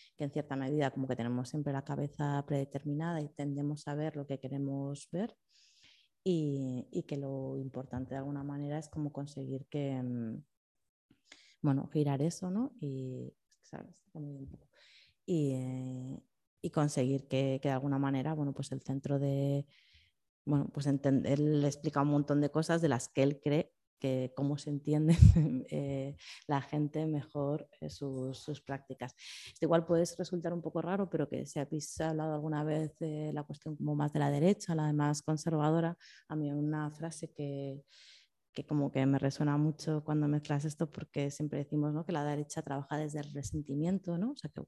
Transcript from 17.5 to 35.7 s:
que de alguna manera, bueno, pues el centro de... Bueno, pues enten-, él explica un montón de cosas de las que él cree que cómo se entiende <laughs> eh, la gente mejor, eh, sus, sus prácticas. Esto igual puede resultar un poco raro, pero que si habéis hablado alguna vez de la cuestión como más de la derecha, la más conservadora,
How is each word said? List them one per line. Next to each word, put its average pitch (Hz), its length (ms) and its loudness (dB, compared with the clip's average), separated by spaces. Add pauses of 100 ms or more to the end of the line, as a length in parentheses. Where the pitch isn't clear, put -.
que 147 80 0
de 135 40 2
alguna 139 260 0
manera, 139 340 2
bueno, 147 200 0
pues - 180 -6
el 135 100 -6
centro 139 380 0
de... 139 460 2 (800)
Bueno, 143 280 2
pues 143 140 -2
enten-, 139 380 4
él 147 400 4
explica 143 360 0
un 143 80 4
montón 147 320 4
de 143 100 2
cosas 165 300 2
de 160 80 4
las 123 200 0
que 135 140 4
él 143 180 4
cree 147 300 2 (280)
que 131 360 0
cómo 143 220 0
se 151 120 -8
entiende 151 480 4
<laughs> - 540 10
eh, 139 440 -4 (320)
la 139 140 2
gente 151 460 -2
mejor, 147 600 -4 (120)
eh, 156 100 -8
sus, 131 480 -6
sus - 240 -10
prácticas. 131 540 -10 (320)
Esto - 180 -4
igual 165 200 4
puede 170 180 4 (140)
resultar 175 360 -4
un 170 80 -4
poco 160 200 -4
raro, 185 280 -2
pero 147 200 0
que 131 160 -6
si 147 140 -6
habéis 147 420 -4
hablado 156 320 -2
alguna 151 300 -2
vez 156 360 -2
de 151 340 -4
la 147 100 -4
cuestión 151 320 -10
como 147 200 -2
más 147 180 0
de 151 60 0
la 143 100 4
derecha, 165 460 4
la 151 180 2
más 147 280 2
conservadora, 160 760 2 (300)